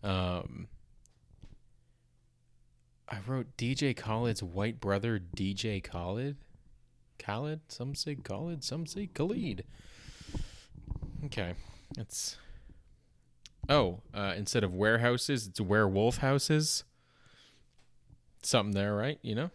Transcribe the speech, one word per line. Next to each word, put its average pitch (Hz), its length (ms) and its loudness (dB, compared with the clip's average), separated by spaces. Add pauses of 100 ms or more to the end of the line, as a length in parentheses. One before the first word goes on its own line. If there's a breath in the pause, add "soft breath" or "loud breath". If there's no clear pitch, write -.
Um, 92 640 0 (2500)
I 107 180 -6
wrote 127 300 -4
D 123 180 0
J 135 200 2
Khaled's 110 480 0
white 101 380 -2
brother, 101 380 2
D 95 360 -2
J 101 260 -2
Khaled. 101 560 -4 (800)
Khaled? 147 500 -4
Some 135 260 -8
say - 200 -4
Khaled, 139 480 -6
some 160 240 -4
say 202 200 -6
Khalid. 175 580 -2 (1600 loud breath)
Okay, 95 300 -4 (420 loud breath)
it's, - 400 -6 (1300 loud breath)
oh, 110 320 4 (140)
uh, 98 220 0
instead 104 260 2
of 92 120 2
warehouses, 117 720 4
it's 92 140 -8
werewolf 104 580 6
houses. 143 680 4 (1600 soft breath)
Something 104 320 4
there, 101 200 2
right? 120 280 0
You 110 120 -4
know? 151 200 -2